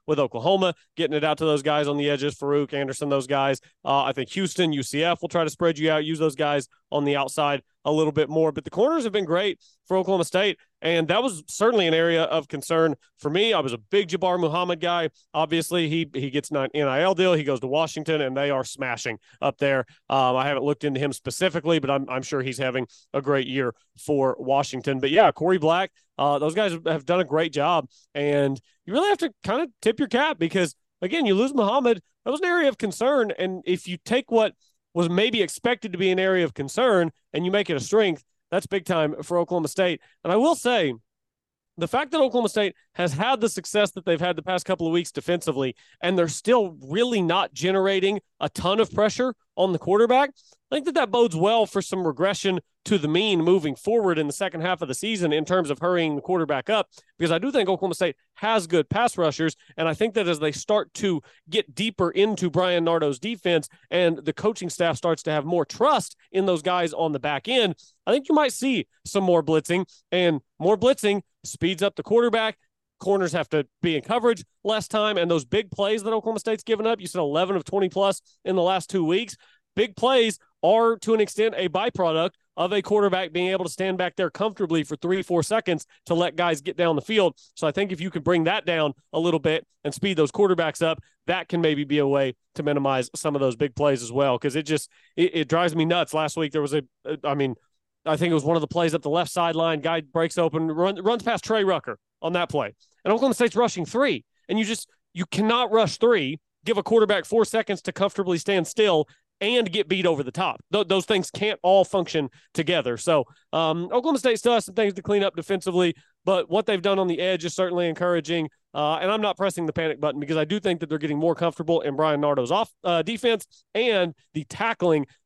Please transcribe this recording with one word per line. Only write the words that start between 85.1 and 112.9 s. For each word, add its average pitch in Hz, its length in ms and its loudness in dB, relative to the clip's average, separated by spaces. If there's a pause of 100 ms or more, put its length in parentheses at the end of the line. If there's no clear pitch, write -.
four 175 220 0
seconds 185 420 -2 (200)
to 175 80 0
let 170 200 0
guys 165 260 0
get 165 160 -8
down 170 200 2
the 143 60 -2
field. 202 340 2 (180)
So 160 140 -2
I - 20 2
think 190 220 -2
if 156 80 -6
you 180 100 -6
could 156 140 -8
bring 170 200 2
that 190 220 0
down 156 280 0 (180)
a 156 80 0
little 165 180 2
bit 156 260 0 (200)
and 143 100 -4
speed 196 220 -2
those 151 160 2
quarterbacks 170 500 2
up, 160 160 0 (300)
that 175 200 -4
can 175 120 -2
maybe 151 240 2
be 143 140 0
a 139 100 2
way 139 260 0 (220)
to 151 80 -6
minimize 139 500 0
some 147 220 -4
of 139 40 -2
those 131 140 2
big 131 220 -4
plays 139 260 2
as 117 80 -12
well, 131 260 2
'cause 135 200 -4
it 160 80 -2
just, 151 260 -4 (240)
it, 170 220 0
it 151 120 -2
drives 165 280 0
me 160 80 2
nuts. 170 280 0
Last 156 240 -2
week, 156 140 -2
there 151 120 -2
was 139 120 -4
a, 147 80 0 (220)
a, 151 180 -6
I 143 120 -2
mean, 135 200 0 (500)
I 156 120 0
think 170 160 0
it - 20 4
was 147 100 0
one 165 120 2
of 160 40 2
the 147 60 -2
plays 170 260 0
up 156 100 -4
the 147 80 -4
left 175 200 0
sideline, 165 500 0
guy 165 200 -2
breaks 160 380 -2
open, 160 280 0
run, 175 380 0
runs 233 180 0
past 226 220 -2
Trey 220 180 0
Rucker 160 380 -2 (200)
on 165 120 -2
that 175 160 0
play. 117 260 -4 (300)
And 190 80 2
Oklahoma 233 220 2
State's 240 200 0
rushing 220 300 0
three, 233 400 -2 (240)
and 202 100 0
you 226 60 0
just, 220 240 -6 (240)
you 170 140 -6
cannot 226 440 0
rush 220 280 2
three, 160 420 2 (240)
give 214 140 0
a 196 40 0
quarterback 208 420 2
four 226 200 2
seconds 208 380 -2
to 185 100 -6
comfortably 190 460 -2
stand 185 280 0
still, 185 400 2 (340)
and 226 300 0
get 180 180 -2
beat 185 180 0
over 151 160 0
the 127 100 -8
top. 170 280 -4 (120)
Th-, 202 140 0
those 190 200 0
things 196 240 0
can't 208 320 -4
all 185 220 6
function 170 440 -2 (260)
together. 147 420 0